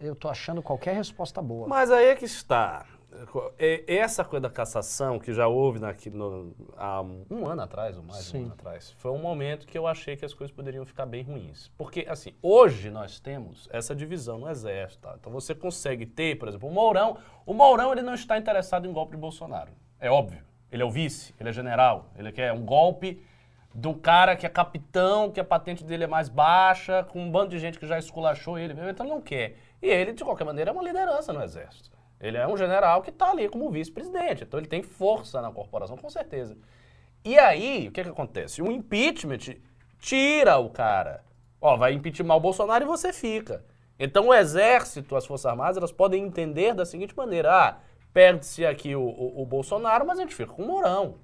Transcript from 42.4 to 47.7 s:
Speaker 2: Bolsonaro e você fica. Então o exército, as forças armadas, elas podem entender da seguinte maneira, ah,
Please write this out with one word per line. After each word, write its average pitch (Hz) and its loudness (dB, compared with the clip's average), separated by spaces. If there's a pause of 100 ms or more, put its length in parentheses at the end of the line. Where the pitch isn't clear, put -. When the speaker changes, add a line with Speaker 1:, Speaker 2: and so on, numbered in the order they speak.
Speaker 2:
Bolsonaro 208 2
e - -6
você 339 -2
fica. 220 -8 (340)
Então 139 2
o 254 12
exército, 185 4
as 127 -2
forças 139 -6
armadas, 131 0
elas 175 -4
podem 190 2
entender 175 -2
da 180 -2
seguinte 180 -12
maneira, 175 0
ah, 165 6 (360)